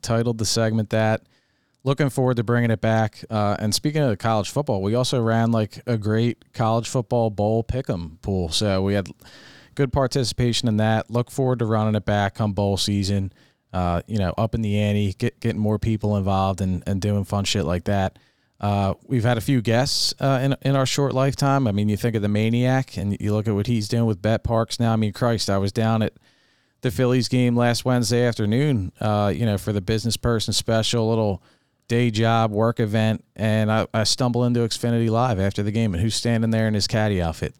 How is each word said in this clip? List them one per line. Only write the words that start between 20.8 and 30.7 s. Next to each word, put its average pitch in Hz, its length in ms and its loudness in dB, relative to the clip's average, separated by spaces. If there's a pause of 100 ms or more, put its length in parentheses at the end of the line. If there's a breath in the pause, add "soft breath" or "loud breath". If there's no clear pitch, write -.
short 139 280 -2
lifetime. 135 520 0
I 104 60 0
mean, 104 160 0
you 104 80 2
think 117 180 -2
of 107 80 -2
the 104 60 0
Maniac, 120 680 0
and 101 240 -4
you 104 140 -2
look 107 140 -2
at 107 60 0
what 101 120 -2
he's 113 220 0
doing 117 180 0
with 98 160 -2
Bet 110 220 0
Parks 117 340 -2
now. 117 140 2
I 113 40 2
mean, 107 160 0
Christ, 117 380 -2
I 98 80 2
was 98 140 0
down 113 300 2
at 101 100 -2 (720 soft breath)
the 123 100 0
Phillies 127 360 2
game 123 280 2
last 120 280 0
Wednesday 123 400 2
afternoon, 117 760 0
uh, 104 340 2
you 104 120 -2
know, 104 120 0
for - 140 -6
the 101 80 -2
business 110 360 -2
person 113 360 -2
special, 113 560 0